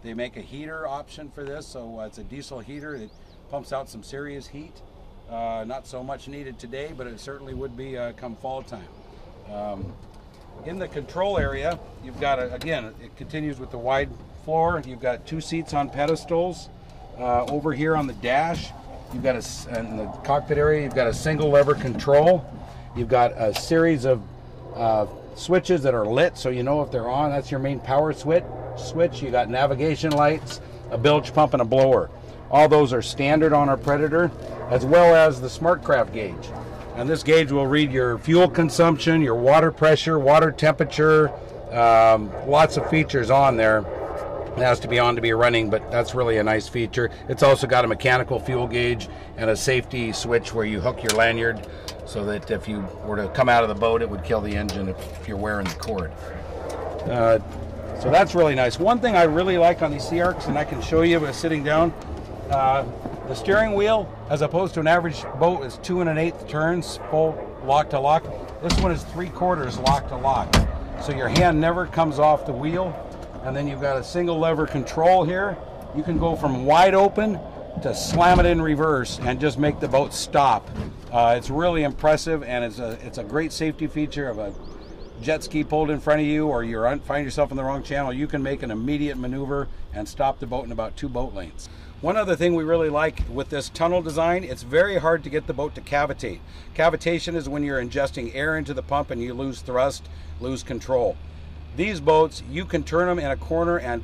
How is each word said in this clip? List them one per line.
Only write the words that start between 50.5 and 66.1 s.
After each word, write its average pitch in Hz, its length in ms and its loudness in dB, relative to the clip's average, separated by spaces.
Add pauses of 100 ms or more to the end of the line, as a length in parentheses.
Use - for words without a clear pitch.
where 113 120 -2
you 107 140 -2
hook 123 240 -2
your 110 100 -2
lanyard 113 540 2 (380)
so 104 200 -8
that 104 260 -4
if 104 180 -4
you 104 180 -6 (180)
were 104 120 -4
to 104 120 -4
come 110 200 2
out 120 140 6
of 107 60 0
the 104 60 -2
boat, 113 260 2
it 113 80 -2
would 95 140 -8
kill 113 180 0
the 104 140 -4
engine 101 320 -4
if, - 340 -10
if - 60 -12
you're 107 100 -6
wearing 104 280 -4
the 85 100 -6
cord. 90 360 -6 (960)
Uh, 113 300 4 (600)
so 127 80 0
that's 170 240 6
really 160 220 6
nice. 127 240 2
One 220 200 4
thing 220 160 2
I 175 80 8
really 175 360 4
like 170 240 6
on 151 80 0
these 147 180 -6
Sea 170 120 0
Arks, 175 260 0
and 143 100 0
I 147 80 -2
can 131 160 -6
show 160 220 4
you 170 160 6
by 147 120 -2
sitting 156 320 -2
down, 160 300 2 (560)
uh, 135 340 2 (440)
the 131 80 -6
steering 208 380 2
wheel, 208 380 0 (180)
as 147 120 0
opposed 165 320 0
to 170 60 -4
an 156 80 0
average 170 360 2 (160)
boat, 170 240 2
is 123 200 -10
two 180 180 -2
and 170 80 2
an 156 80 0